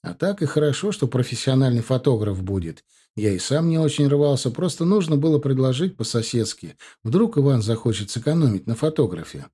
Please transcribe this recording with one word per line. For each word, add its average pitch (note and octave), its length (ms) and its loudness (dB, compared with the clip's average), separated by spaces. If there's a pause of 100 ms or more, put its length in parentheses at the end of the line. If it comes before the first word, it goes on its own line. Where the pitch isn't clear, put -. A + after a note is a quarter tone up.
А F2 120 -10
так G3 280 -2
и D3 40 0
хорошо, D3+ 440 0
что F#3+ 160 -2
профессиональный B2 760 0
фотограф G#2+ 600 0
будет. F#2 420 -6 (300)
Я G#2 180 0
и F#2 60 -2
сам D#3+ 300 0
не D#3+ 100 2
очень D3 300 2
рвался, C#3+ 420 2
просто E3 340 -2
нужно F3 320 2
было D3+ 220 2
предложить C3+ 580 0
по-соседски. A2+ 800 -4 (280)
Вдруг F3+ 340 2
Иван C3+ 240 4
захочет G#2+ 480 -2
сэкономить C#3 560 0
на A2+ 80 -2
фотографе. G2+ 800 -4